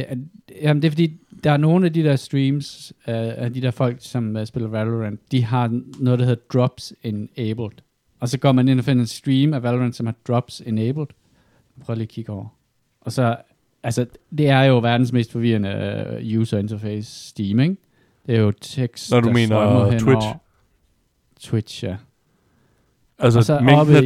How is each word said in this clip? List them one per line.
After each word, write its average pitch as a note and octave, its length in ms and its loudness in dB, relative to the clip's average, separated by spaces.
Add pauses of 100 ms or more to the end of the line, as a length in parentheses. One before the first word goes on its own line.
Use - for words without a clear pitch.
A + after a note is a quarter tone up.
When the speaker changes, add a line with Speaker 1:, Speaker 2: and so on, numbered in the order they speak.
(120)
Speaker 1:
er, C3+ 40 -8 (460)
jamen, D3+ 200 2
det D#3 60 2
er D#3 40 0
fordi, D#3+ 260 0 (260)
der D3 80 4
er D3 60 4
nogle E3 280 2
af E3 80 0
de E3 100 0
der D3 120 4
streams, C#3 760 -4 (140)
øh, A#2 80 -4
af A#2 380 -6
de B2+ 80 -8
der B2+ 100 0
folk, B2 280 -2
som, A2 380 -6
øh, A2 80 -6
spiller A2+ 240 -6
Valorant, A2 600 -6
de B2+ 120 2
har A#2+ 380 -2 (180)
noget, B2 200 2
der B2 60 0
hedder B2 160 0 (120)
drops B2+ 400 -2 (100)
enabled. A2 680 -8 (500)
Og B2 100 -6
så C3 100 -4
går C#3 120 4
man B2+ 160 4
ind C3 120 4
og A2+ 60 -2
finder B2+ 180 2
en A2+ 40 -4
stream C#3 460 0
af B2 100 -6
Valorant, B2 320 -2
som A#2 100 -8
har A2+ 100 -6 (120)
drops - 380 -4
enabled. A#2 400 -2 (760)
Prøv - 140 -8
lige A2+ 80 -6
at A2 60 -10
kigge A2 220 -12
over. G2+ 160 -12 (540)
Og B2 100 -10
så, A#2 260 0 (460)
altså, A#2+ 220 -2 (320)
det D3 120 2
er C3+ 140 4
jo C3 160 6
verdens A#2+ 340 0
mest A#2+ 180 0
forvirrende, A2+ 380 0 (520)
øh, A2+ 200 -2
user A2+ 180 -2
interface, G#2 680 -8
Steam, G#2 300 -2
ikke? E3+ 160 2 (520)
Det A#2+ 80 0
er A2+ 40 4
jo G#2 120 2
tekst, - 600 -8
Speaker 2:
Når B2 80 4
du A#2 80 2
Speaker 1:
der A#2 60 2
Speaker 2:
mener A#2 140 2
Speaker 1:
strømmer G#2+ 440 4
hen A#2 80 0
Speaker 2:
Twitch? A2+ 280 2
Speaker 1:
over A2 100 -8 (1040)
Twitch, - 440 -6
ja. F#2+ 120 -8 (1200)
Speaker 2:
Altså, A#2+ 200 4
Speaker 1:
Og A2+ 60 4
så D3 140 2
Speaker 2:
mængden C3+ 200 6
Speaker 1:
oppe D3+ 180 6
Speaker 2:
af C#3 80 8